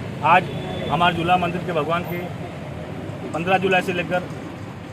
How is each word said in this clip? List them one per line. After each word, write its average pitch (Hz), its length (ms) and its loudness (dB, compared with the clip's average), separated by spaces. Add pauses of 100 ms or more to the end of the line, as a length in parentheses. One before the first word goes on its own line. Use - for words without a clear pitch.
(240)
आज 170 200 8 (460)
हमारे 175 260 4
झूला 175 220 4
मंदिर 175 240 0
के 170 100 -4
भगवान 165 320 0
के 175 380 -6 (880)
पन्द्रह 170 260 4
जुलाई 185 240 4
से 180 120 -2
लेकर 175 300 0 (680)